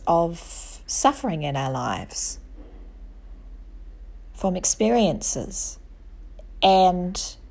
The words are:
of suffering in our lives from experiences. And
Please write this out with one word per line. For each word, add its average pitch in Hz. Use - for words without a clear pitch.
of -
suffering 214
in 143
our 135
lives 110
from 185
experiences. -
And 185